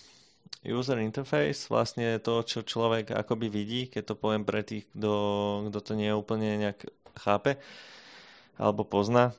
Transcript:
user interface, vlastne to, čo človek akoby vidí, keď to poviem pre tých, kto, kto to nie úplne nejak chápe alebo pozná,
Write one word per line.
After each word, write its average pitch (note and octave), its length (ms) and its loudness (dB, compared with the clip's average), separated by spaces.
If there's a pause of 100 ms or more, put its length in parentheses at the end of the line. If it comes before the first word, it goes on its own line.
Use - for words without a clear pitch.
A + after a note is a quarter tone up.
(640)
user B2 380 0
interface, C#3+ 640 -2
vlastne A#2 540 2
to, A#2 220 2
čo A2+ 200 -4
človek A2+ 500 0
akoby A2 360 -2
vidí, G#2+ 400 -4
keď G#2+ 160 -6
to G#2+ 120 -4
poviem G#2+ 280 0
pre G#2 180 0
tých, G#2+ 300 -8
kto, G#2 220 0 (560)
kto G#2 100 -4
to G#2 140 -8
nie G#2 180 0
úplne G#2+ 460 0
nejak G#2 260 -4 (320)
chápe G#2 400 2 (1000)
alebo G#2 280 2
pozná, A#2+ 540 4